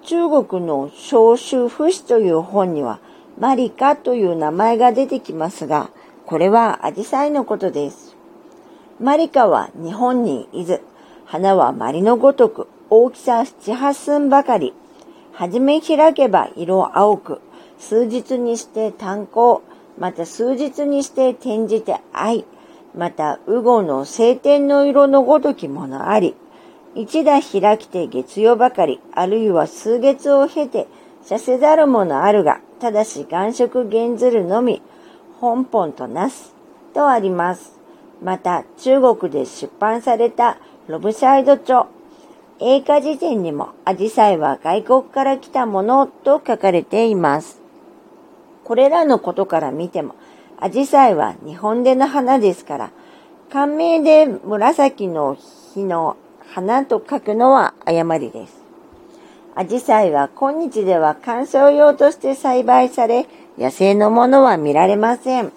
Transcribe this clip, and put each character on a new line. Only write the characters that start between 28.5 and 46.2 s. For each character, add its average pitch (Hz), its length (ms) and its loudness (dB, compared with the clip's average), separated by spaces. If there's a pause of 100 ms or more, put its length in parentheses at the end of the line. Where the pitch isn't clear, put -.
ば 247 140 2
か 190 160 -2
り、 139 160 -6 (120)
あ 180 120 -2
る 208 140 -2
い 220 100 0
は 160 160 2
数 233 340 -4
月 269 320 0
を 277 160 4
経 302 200 -6
て、 - 200 -6 (380)
茶 220 140 -6
せ 254 180 -2
ざ 302 180 4
る 311 120 4
も 226 180 2
の 147 180 -2
あ 202 80 2
る 208 120 2
が、 147 180 0 (180)
た 240 120 -4
だ 208 120 0
し 143 240 -10
願 196 260 -4
色 240 360 -2
減 226 280 -2
ず 247 120 2
る 220 160 0
の 196 160 -2
み、 247 220 -2 (580)
本 247 220 -2
本 190 280 -2
と 127 160 -12
な 165 220 -4
す、 - 240 -18 (400)
と 190 160 0
あ 247 80 2
り 190 140 -2
ま 175 240 -4
す。 - 240 -20 (420)
ま 185 160 -6
た、 180 260 -4 (140)
中 262 240 2 (140)
国 185 160 -6
で 139 140 -4
出 - 340 -16
版 220 240 -2
さ 247 120 0
れ 233 140 0
た 240 300 -2 (280)
ロ 160 120 -10
ブ 202 140 -4
シ 220 120 -2
ャ 269 160 4
イ 247 40 -2
ド 277 80 6
著、 254 340 0 (720)
英 269 220 2
華 294 200 2
辞 285 160 -6
典 269 240 -4
に 165 100 -6
も、 147 180 -8 (160)
ア 190 100 0
ジ 202 160 -4
サ 214 180 4
イ 180 80 2
は 143 240 -2
外 208 220 -2
国 254 220 2
か 269 180 -4
ら 269 160 0
来 - 100 -20
た 254 160 -2
も 196 160 -4
の 262 240 2
と 285 400 -2